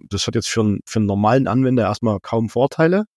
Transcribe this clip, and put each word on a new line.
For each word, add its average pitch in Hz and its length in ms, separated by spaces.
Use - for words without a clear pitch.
das - 180
hat - 80
jetzt 107 140
für 113 120
'n, 104 240
für - 140
'n 104 60
normalen 107 420
Anwender 123 360
erstmal 104 360
kaum 113 300
Vorteile. 165 560